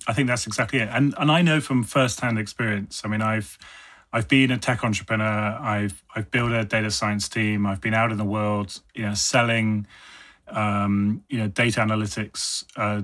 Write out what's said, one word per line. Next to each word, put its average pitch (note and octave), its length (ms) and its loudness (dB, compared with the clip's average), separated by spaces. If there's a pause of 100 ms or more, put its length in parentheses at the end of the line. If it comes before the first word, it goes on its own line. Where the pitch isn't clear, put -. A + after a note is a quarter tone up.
I A2+ 80 -2
think C3+ 120 2
that's B2 200 -2
exactly A#2+ 340 -2
it. G#2+ 100 0
And, C3 280 2
and D3+ 120 4
I E3 120 4
know D#3 180 4
from C3 240 0
firsthand B2 540 0
experience, G#2 640 -4
I G#2+ 40 -4
mean, G#2+ 140 0
I've, A2 360 -2 (540)
I've A#2 140 0
been C3+ 240 4
a B2+ 80 0
tech A#2+ 240 0
entrepreneur. G#2+ 800 0
I've, G#2 420 -2 (140)
I've A2 140 -6
built A#2+ 220 2
a A2+ 120 0
data G#2+ 260 0
science G#2 380 -2
team. G#2+ 380 0
I've G2 160 -2
been A2 120 -2
out A2+ 160 2
in A2 60 -2
the G#2+ 80 -2
world, G#2 560 -2 (140)
you A2+ 100 -6
know, G#2 100 -2
selling, A2 720 2 (640)
um, G#2 800 0
you B2 100 -2
know, A2 80 0
data A#2 340 0
analytics, G#2+ 840 -2 (120)
uh, G#2 280 -2